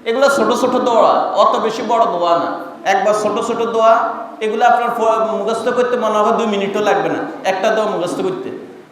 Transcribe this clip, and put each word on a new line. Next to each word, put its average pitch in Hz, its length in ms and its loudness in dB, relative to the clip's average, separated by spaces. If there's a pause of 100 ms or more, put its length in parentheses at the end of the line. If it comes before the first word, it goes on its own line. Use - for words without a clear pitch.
এগুলো 262 240 2
ছোট 233 320 2
ছোট 254 100 2
দোয়া, - 420 2 (220)
অত 240 220 4
বেশি 220 320 -4
বড় 226 160 2
দোয়া 170 340 0
না, - 200 -4 (260)
একবার 202 380 2
ছোট 214 240 -2
ছোট 233 100 -2
দোয়া, 226 420 2 (420)
এগুলো 220 240 0
আপনার 240 240 4 (100)
ফ-, 220 340 0
মুখস্থ 226 360 -2
করতে 247 280 0
মনে 214 220 0
হয় 214 200 2
দুই 226 80 0
মিনিটও 196 340 -2
লাগবে 196 280 2
না 147 100 -4 (260)
একটা 190 260 0
দোয়া 214 180 0
মুখস্থ 175 280 -4
করতে। - 520 -6 (240)